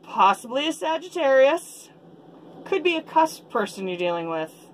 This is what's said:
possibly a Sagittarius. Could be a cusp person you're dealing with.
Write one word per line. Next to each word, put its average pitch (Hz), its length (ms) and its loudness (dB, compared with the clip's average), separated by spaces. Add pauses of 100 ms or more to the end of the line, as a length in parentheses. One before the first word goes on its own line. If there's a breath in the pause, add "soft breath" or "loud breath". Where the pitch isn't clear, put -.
possibly 220 640 0
a 320 60 -2
Sagittarius. 302 1160 0 (760)
Could 359 180 -2
be 339 120 0
a 320 80 -4
cusp - 480 0
person 196 360 -4
you're 180 100 -6
dealing 170 320 -2
with. 160 220 -6 (220)